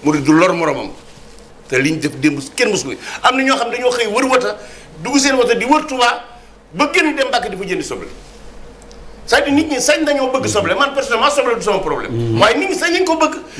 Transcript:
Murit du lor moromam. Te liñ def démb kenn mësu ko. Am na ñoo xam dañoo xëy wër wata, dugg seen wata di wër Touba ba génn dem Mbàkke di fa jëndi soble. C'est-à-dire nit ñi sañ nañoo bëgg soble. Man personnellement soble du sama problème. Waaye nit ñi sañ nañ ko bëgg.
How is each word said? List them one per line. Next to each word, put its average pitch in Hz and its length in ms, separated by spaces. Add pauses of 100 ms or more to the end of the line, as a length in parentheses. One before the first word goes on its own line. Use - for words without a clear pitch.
Murit 147 200
du 147 100
lor 175 220
moromam. 147 340 (800)
Te 127 80
liñ 147 240
def 139 160
démb 143 240 (160)
kenn 233 160
mësu 160 140
ko. 127 60 (300)
Am 254 140
na 269 60
ñoo 269 160
xam 233 120
dañoo 247 220
xëy 233 140
wër 220 180
wata, 214 320 (460)
dugg 262 160
seen 269 180
wata 233 180
di 208 120
wër 294 180
Touba 247 400 (480)
ba 269 220
génn 320 200
dem 269 140
Mbàkke 240 220
di 190 60
fa 190 120
jëndi 170 160
soble. - 220 (1200)
C'est-à-dire 277 260
nit 302 140
ñi 277 140
sañ 302 240
nañoo 269 280
bëgg 269 160
soble. 190 260
Man 277 200
personnellement 254 360
soble 254 260
du 185 60
sama 190 180
problème. 117 600
Waaye 220 180
nit 381 100
ñi 349 100
sañ 339 140
nañ 370 120
ko 320 120
bëgg. 311 180 (260)